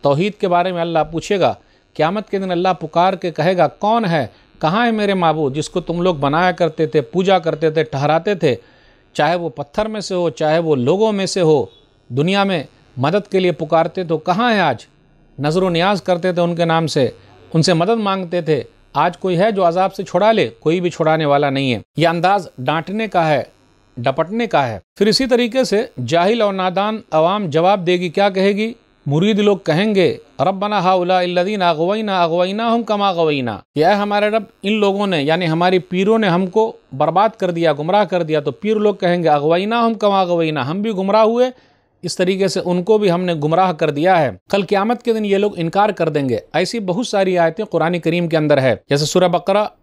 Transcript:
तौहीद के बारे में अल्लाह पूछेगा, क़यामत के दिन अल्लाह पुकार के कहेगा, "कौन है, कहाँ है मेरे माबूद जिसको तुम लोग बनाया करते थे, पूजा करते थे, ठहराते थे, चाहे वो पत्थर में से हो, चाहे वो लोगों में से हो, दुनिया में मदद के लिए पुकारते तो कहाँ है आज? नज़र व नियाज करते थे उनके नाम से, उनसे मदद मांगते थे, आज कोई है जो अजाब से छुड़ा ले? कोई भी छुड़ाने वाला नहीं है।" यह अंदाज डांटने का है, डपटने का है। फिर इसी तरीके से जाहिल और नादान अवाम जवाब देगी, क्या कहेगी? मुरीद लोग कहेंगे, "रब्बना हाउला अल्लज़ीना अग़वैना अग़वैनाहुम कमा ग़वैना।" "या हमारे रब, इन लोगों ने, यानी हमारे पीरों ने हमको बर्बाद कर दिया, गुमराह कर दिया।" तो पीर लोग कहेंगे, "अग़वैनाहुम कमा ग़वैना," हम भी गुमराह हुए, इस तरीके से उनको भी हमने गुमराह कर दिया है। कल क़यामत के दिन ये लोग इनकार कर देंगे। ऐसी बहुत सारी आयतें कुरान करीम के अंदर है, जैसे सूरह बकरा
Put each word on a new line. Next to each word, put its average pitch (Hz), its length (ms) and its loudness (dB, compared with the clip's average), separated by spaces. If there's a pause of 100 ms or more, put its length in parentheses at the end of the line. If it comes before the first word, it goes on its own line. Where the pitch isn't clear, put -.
तौहीद 151 360 0
के 196 80 -2
बारे 175 240 0
में 175 80 -6
अल्लाह 165 220 0
पूछेगा, 156 540 -2 (400)
क़यामत 185 320 -2
के 202 100 -4
दिन 190 120 -6
अल्लाह 180 220 0
पुकार 175 440 0
के 175 140 -6
कहेगा, 165 360 2
"कौन 220 380 0
है, 160 280 -2 (280)
कहाँ 202 260 0
है 226 60 0
मेरे 208 220 0
माबूद 156 400 0
जिसको 151 260 -4
तुम 170 220 -4
लोग 175 180 0
बनाया 160 320 2
करते 160 340 -2
थे, 151 140 2
पूजा 185 380 0
करते 160 320 -2
थे, 156 140 0
ठहराते 160 520 -2
थे, 151 200 0 (580)
चाहे 160 220 0
वो 170 120 -6
पत्थर 208 400 -6
में 214 120 -8
से 190 140 -8
हो, 175 160 0
चाहे 156 280 0
वो 160 160 0
लोगों 180 380 2
में 196 140 -2
से 190 140 -4
हो, 156 300 2 (420)
दुनिया 185 320 0
में 185 220 -2 (320)
मदद 170 280 0
के 190 140 0
लिए 180 120 2
पुकारते 165 520 -2
तो 160 140 -2
कहाँ 214 360 0
है 202 60 2
आज? 151 260 -2 (540)
नज़र 156 240 0
व 190 40 0
नियाज 175 320 0
करते 180 320 -2
थे 175 80 -2
उनके 170 240 0
नाम 165 220 0
से, 131 300 0 (380)
उनसे 165 200 4
मदद 190 240 2
मांगते 185 440 -4
थे, 147 220 -2 (320)
आज 165 200 0
कोई 185 180 -4
है 208 180 2
जो 196 100 -2
अजाब 185 280 2
से 196 120 -12
छुड़ा 202 300 0
ले? 185 140 2
कोई 160 340 -2
भी 180 100 -2
छुड़ाने 160 360 0
वाला 143 240 2
नहीं 135 220 -2
है।" 104 100 -4 (160)
यह 165 120 4
अंदाज 175 380 0 (120)
डांटने 165 480 -4
का 175 140 0
है, 151 240 0 (520)
डपटने 160 480 -2
का 151 160 0
है। 110 200 -6 (160)
फिर 208 100 2
इसी 254 180 2
तरीके 247 380 0
से 202 260 -2 (100)
जाहिल 175 420 2
और 202 100 2
नादान 190 500 -2 (100)
अवाम 175 360 2
जवाब 175 300 2
देगी, 180 320 -2
क्या 196 200 0
कहेगी? 202 460 0 (320)
मुरीद 196 320 2
लोग 202 260 2
कहेंगे, 180 540 2 (200)
"रब्बना 196 400 -2
हाउला 180 400 2
अल्लज़ीना 180 500 0
अग़वैना 185 540 0
अग़वैनाहुम 196 580 -2
कमा 202 300 -2
ग़वैना।" 143 500 -2 (140)
"या 175 200 4
हमारे 202 340 0
रब, 214 160 -2 (180)
इन 202 80 0
लोगों 202 340 0
ने, 175 140 0
यानी 160 260 0
हमारे 175 320 2
पीरों 196 400 0
ने 214 100 0
हमको 190 460 0 (200)
बर्बाद 165 420 2
कर 180 140 -2
दिया, 165 220 0
गुमराह 175 320 0
कर 175 180 -2
दिया।" 151 180 0
तो 143 100 -4
पीर 214 260 -2
लोग 208 240 0
कहेंगे, 175 280 0
"अग़वैनाहुम 196 640 2
कमा 196 300 2
ग़वैना," 165 380 0
हम 165 200 -4
भी 226 100 -2
गुमराह 196 300 2
हुए, 240 300 2 (520)
इस 170 120 -8
तरीके 185 320 0
से 180 120 -2
उनको 180 380 0
भी 208 100 2
हमने 175 260 0
गुमराह 165 380 2
कर 156 180 0
दिया 160 260 2
है। 123 220 0 (120)
कल 202 120 0
क़यामत 208 400 -2
के 233 100 0
दिन 220 120 -2
ये 196 140 0
लोग 202 200 -2
इनकार 196 340 0
कर 165 160 -2
देंगे। 139 340 -2 (120)
ऐसी 185 260 -2
बहुत 190 280 -4
सारी 190 280 0
आयतें 170 300 0
कुरान 170 320 -2
करीम 165 300 -2
के 160 80 0
अंदर 151 220 4
है, 131 320 0
जैसे 147 160 0
सूरह 180 220 2
बकरा 196 420 0 (120)